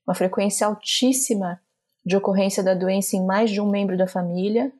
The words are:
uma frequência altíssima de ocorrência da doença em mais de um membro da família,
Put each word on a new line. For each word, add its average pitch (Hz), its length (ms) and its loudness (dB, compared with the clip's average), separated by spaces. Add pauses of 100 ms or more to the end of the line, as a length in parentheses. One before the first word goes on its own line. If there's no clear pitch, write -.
uma 180 80 0
frequência 196 520 0
altíssima 214 920 0 (460)
de 180 100 0
ocorrência 196 480 0
da 190 100 4
doença 190 420 -2
em 185 100 0
mais 208 260 2
de 202 80 -2
um 208 100 0
membro 202 280 0
da 185 100 2
família, 190 720 -2